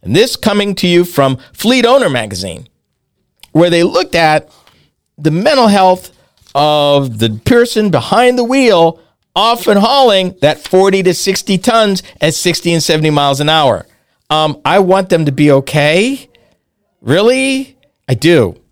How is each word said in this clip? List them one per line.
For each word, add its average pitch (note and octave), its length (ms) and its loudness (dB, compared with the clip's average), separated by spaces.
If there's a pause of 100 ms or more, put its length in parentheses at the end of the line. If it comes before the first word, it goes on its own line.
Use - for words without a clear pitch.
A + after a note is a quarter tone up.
And G2+ 120 -6
this A#3 220 0
coming G3+ 400 -2
to F#3 100 -4
you F3 180 2
from C3+ 340 -2 (140)
Fleet B3 320 0
Owner A#3+ 240 2
magazine, G2+ 600 -8 (800)
where E3+ 200 2
they E3+ 120 2
looked F3+ 320 -2
at D#3 340 0 (680)
the D3+ 140 -2
mental B3 340 2
health F#3 460 0 (420)
of C#3+ 640 0
the A2 260 -4
person A#3 460 0
behind A#3+ 480 0
the A#3+ 60 0
wheel, G#3+ 560 0 (340)
often A3 420 0
hauling G#3 640 0
that D3+ 200 0
forty F#3+ 420 0
to F3+ 100 0
sixty F#3+ 460 -4
tons A3 460 0 (160)
at D#3 140 -2
sixty E3+ 380 -4
and E3 120 -2
seventy D#3 260 0
miles C#3+ 300 0
an D3 80 -2
hour. C#3+ 360 0 (460)
Um, D3+ 340 -2
I E3+ 140 2
want F#3 300 0
them E3 160 0
to D3 80 -2
be D3 180 2
okay. D#3 800 -2 (680)
Really? C4 760 0 (320)
I C3 60 0
do. C3+ 460 0 (100)